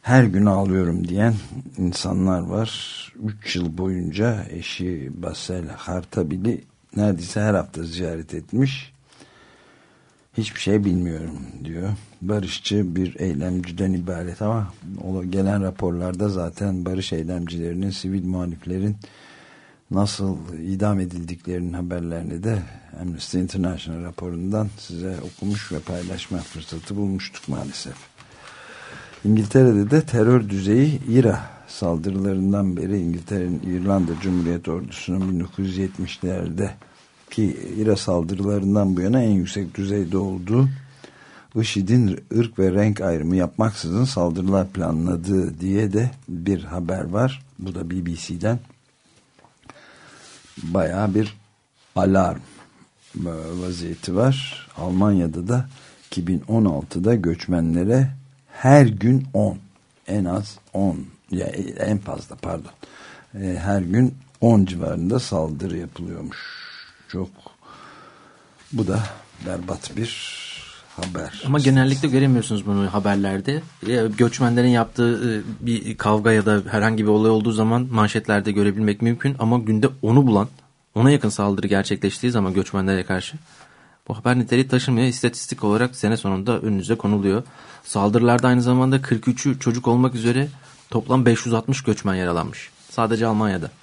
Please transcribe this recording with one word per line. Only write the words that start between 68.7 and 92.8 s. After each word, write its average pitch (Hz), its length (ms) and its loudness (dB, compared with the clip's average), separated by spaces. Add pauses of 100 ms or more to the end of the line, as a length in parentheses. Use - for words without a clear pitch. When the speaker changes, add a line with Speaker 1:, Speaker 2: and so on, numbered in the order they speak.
Speaker 1:
bu 110 140 0
da 95 120 0 (460)
berbat 90 520 -8
bir - 440 -8 (540)
haber. 87 500 -10
Speaker 2:
Ama 139 140 2
genellikle 135 480 4
göremiyorsunuz 123 580 2
bunu 101 280 0
haberlerde. 101 680 0 (260)
E, 113 200 2 (100)
göçmenlerin 120 520 4
yaptığı, 117 760 2 (180)
e, 113 40 -10
bir 113 320 -4
kavga 107 340 4
ya 107 140 6
da 104 240 4
herhangi 110 340 2
bir 104 60 4
olay 107 220 6
olduğu 110 200 2
zaman 113 400 2
manşetlerde 104 600 2
görebilmek 104 500 2
mümkün 120 380 0
ama 117 200 2
günde 110 300 2 (120)
onu 127 260 6
bulan, 104 200 4 (480)
ona 120 160 6
yakın 139 180 2
saldırı 101 380 0
gerçekleştiği 98 640 0
zaman 98 220 2
göçmenlere 95 500 0
karşı 92 340 -4 (680)
bu 110 100 -6
haber 123 220 2
niteliği 123 280 2
taşımıyor. 127 400 2
İstatistik - 560 -2
olarak 110 320 2
sene 110 220 0
sonunda 98 440 -2
önünüze 104 340 0
konuluyor. 104 480 2 (400)
Saldırılarda 117 640 4
aynı 123 140 4
zamanda 127 400 4
kırk 117 260 -2
üçü 127 320 0
çocuk 123 280 0
olmak 123 280 4
üzere 120 320 2 (420)
toplam 123 360 2
beş 117 200 4
yüz 117 80 0
altmış 113 300 0
göçmen 104 320 0
yaralanmış. 87 540 -2 (200)